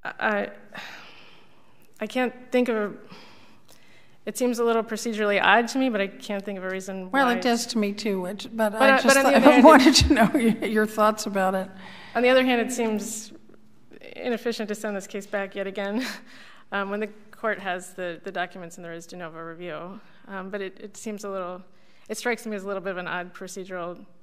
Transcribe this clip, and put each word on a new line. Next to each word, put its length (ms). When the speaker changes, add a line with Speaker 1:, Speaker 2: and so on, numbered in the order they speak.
Speaker 1:
I, 160
I, 300
I 80
can't 260
think 180
of 60
a, 180
it 120
seems 220
a 40
little 200
procedurally 600
odd 260
to 80
me, 120
but 100
I 80
can't 360
think 140
of 60
a 60
reason 420
Speaker 2:
Well, 140
Speaker 1:
why. 80
Speaker 2:
it 80
does 260
to 100
me, 140
too, 300
which, 320
but 180
Speaker 1:
But, 100
Speaker 2:
I 100
Speaker 1:
uh, 100
Speaker 2:
just 60
Speaker 1:
but 100
on 80
the 60
Speaker 2:
thought, 60
<laughs> 60
Speaker 1:
other 80
hand, 140
Speaker 2:
wanted 300
to 180
know 220
your, 300
your 200
thoughts 400
about 280
it. 160
Speaker 1:
On 80
the 60
other 160
hand, 160
it 100
seems 600
inefficient 540
to 60
send 200
this 120
case 200
back 260
yet 140
again, 380
<laughs> 320
um, 180
when 120
the 80
court 160
has 340
the, 300
the 80
documents 460
and 80
there 80
is 120
de 120
novo 240
review. 580
Um, 200
but 120
it, 180
it 160
seems 300
a 40
little, 320
it 100
strikes 280
me 100
as 80
a 40
little 140
bit 100
of 60
an 100
odd 260
procedural 720